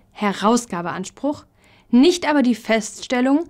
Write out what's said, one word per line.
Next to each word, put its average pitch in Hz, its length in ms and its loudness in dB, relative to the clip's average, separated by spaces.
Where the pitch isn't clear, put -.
Herausgabeanspruch, 196 1300 -4
nicht 302 360 4
aber 294 140 2
die 240 140 2
Feststellung, 247 960 -2